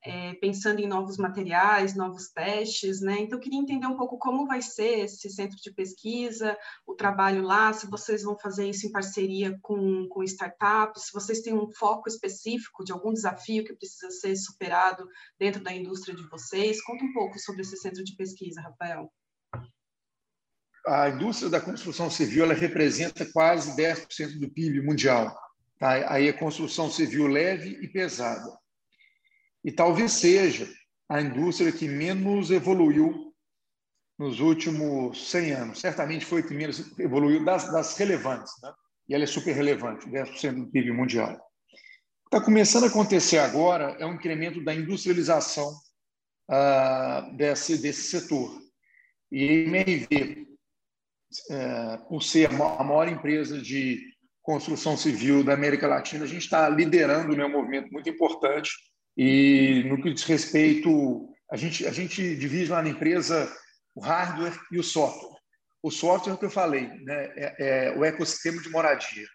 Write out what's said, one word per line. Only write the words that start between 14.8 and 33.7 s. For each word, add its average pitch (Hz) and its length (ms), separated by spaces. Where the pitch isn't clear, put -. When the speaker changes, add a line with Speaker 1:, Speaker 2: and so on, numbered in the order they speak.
Speaker 1:
dentro 196 240
da 185 100
indústria 185 400
de 165 160
vocês. 202 520
Conta 254 240
um 262 80
pouco 202 260
sobre 190 220
esse 190 160
centro 185 260
de 196 120
pesquisa, 180 460
Rafael. 165 500
Speaker 2:
A 143 240
indústria 175 400
da 160 120
construção 170 480
civil, 139 340
ela 160 100
representa 156 760
quase 160 440
dez 160 240
por - 140
cento 151 240
do 139 120
pib 151 320
mundial. 131 520
Tá? 135 340
Aí 143 140
é 143 60
construção 156 580
civil 147 360
leve 170 540
e 180 60
pesada. 143 580
E 143 80
talvez 175 400
seja 175 580
a 147 140
indústria 160 500
que - 160
menos 185 640
evoluiu 165 840